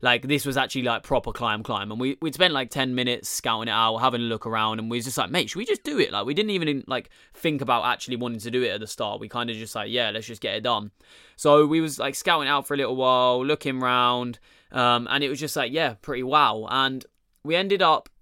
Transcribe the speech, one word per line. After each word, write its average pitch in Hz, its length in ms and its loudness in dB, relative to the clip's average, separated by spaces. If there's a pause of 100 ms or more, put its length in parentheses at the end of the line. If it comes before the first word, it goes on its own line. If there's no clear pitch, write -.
like, 123 260 2
this 139 180 2
was 135 120 -2
actually, 135 260 -2
like, 120 220 -2
proper 120 260 0
climb, 110 320 -2
climb. 104 300 -4
And 110 80 -6
we, 131 200 -2
we'd 160 140 -4
spent, 170 180 2
like, 131 180 -2
ten 131 260 -2
minutes 123 320 -2
scouting 113 400 -2
it 110 40 0
out, 113 260 4
having 120 220 2
a 117 40 -2
look 113 220 -4
around, 110 340 0
and 113 100 -6
we 120 80 -2
was 113 60 -6
just 131 140 -6
like, 101 120 -2
"Mate, 143 200 -2
should - 80 -8
we 214 60 -4
just 415 200 -4
do 294 160 -2
it?" 139 100 2
Like, 101 160 -4
we 143 80 -4
didn't 214 160 4
even, 156 380 0
like, 127 220 -4 (240)
think 151 260 -2
about 120 240 2
actually 123 320 -2
wanting 117 240 -6
to 117 100 -8
do 123 140 0
it 113 60 0
at 104 100 -4
the 110 80 -12
start. 104 320 -6
We 110 80 -12
kinda 117 260 -6
just, 110 220 -10
like, 104 140 -6
"Yeah, 117 200 0
let's 107 160 -6
just 113 140 -14
get 104 160 -4
it 110 60 -6
done." 107 280 0 (460)
So 151 300 6
we 160 140 2
was, 156 200 -4
like, 135 160 -4
scouting 156 320 0
out 143 180 0
for 143 80 -2
a - 20 -2
little 131 200 -2
while, 127 480 4
looking 139 360 -2
round, 123 580 2 (320)
um, 123 400 2
and 143 120 0
it 139 60 -2
was 135 120 -6
just, 147 160 -6
like, 127 160 -2
yeah, 147 220 0
pretty 127 280 -8
wow. 123 480 2
And 131 340 0 (400)
we 156 120 0
ended 190 260 2
up 160 260 4 (140)